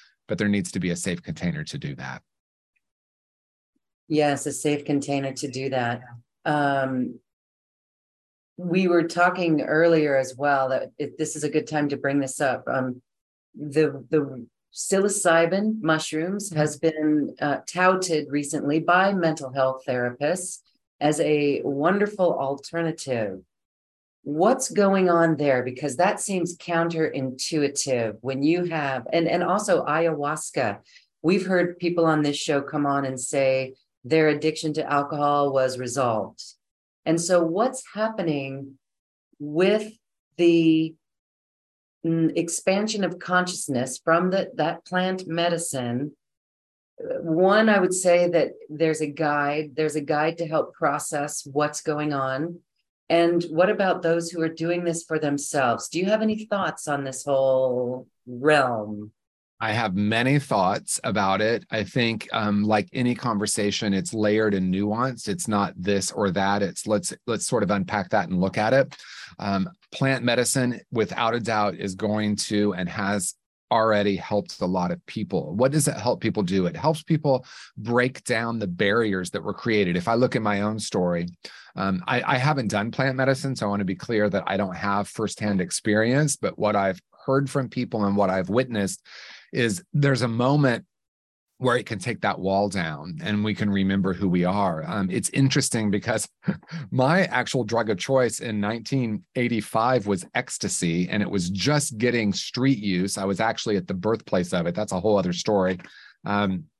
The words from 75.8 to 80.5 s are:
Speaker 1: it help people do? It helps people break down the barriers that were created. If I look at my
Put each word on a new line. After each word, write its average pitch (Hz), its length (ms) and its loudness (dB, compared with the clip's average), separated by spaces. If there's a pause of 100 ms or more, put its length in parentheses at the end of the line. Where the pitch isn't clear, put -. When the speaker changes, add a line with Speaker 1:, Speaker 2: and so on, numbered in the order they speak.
Speaker 1:
it 143 80 -2
help 117 240 -2
people 107 240 0
do? 95 220 0
It 160 100 -4
helps 156 260 -2
people 147 440 0 (320)
break 120 480 0
down 117 340 -2
the 107 80 -2
barriers 98 640 0
that 101 100 -6
were 101 120 -6
created. 101 420 2
If 87 140 0
I 117 60 4
look 127 200 2
at 120 60 0
my 104 220 0